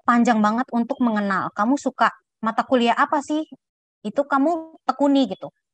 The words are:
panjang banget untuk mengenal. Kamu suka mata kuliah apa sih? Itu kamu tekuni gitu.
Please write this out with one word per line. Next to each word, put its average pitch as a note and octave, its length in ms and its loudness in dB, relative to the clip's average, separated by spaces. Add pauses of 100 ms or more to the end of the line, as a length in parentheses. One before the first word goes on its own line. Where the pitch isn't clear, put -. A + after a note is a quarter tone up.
panjang A#3+ 400 4
banget A3+ 320 0
untuk A#3 260 -4
mengenal. G3+ 540 -2
Kamu B3 240 0
suka B3 320 -2 (320)
mata A3 180 -2
kuliah A#3 320 2
apa C#4+ 300 0
sih? D4+ 180 -4 (640)
Itu G#3+ 240 -4
kamu D#4+ 580 -2
tekuni C#4 400 2
gitu. - 240 -10 (240)